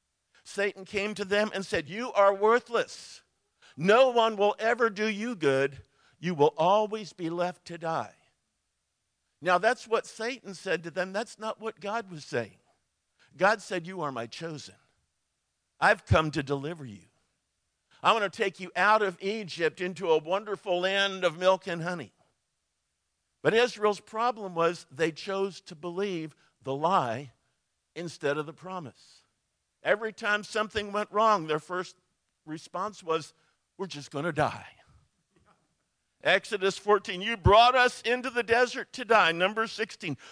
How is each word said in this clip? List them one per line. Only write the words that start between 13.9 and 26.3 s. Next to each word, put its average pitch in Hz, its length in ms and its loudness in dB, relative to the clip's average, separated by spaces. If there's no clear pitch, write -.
are 147 100 -4
my 120 140 -6
chosen. 151 500 -12
I've 190 260 4
come 160 260 4
to 156 100 -2
deliver 143 420 -4
you. 104 220 -16
I - 100 6
want 220 120 2
to 190 120 -2
take 202 240 -2
you 185 160 -12
out 208 260 4
of 185 200 -2
Egypt 185 600 -4
into 180 280 -4
a 156 80 6
wonderful 185 640 -4
land 190 440 0
of 165 140 0
milk 185 300 2
and 170 160 -4
honey." 170 300 -8
But 156 120 2
Israel's 214 480 2
problem 220 540 -4
was 170 360 0
they 160 220 -2
chose 196 480 -4
to - 140 -20
believe 175 600 -6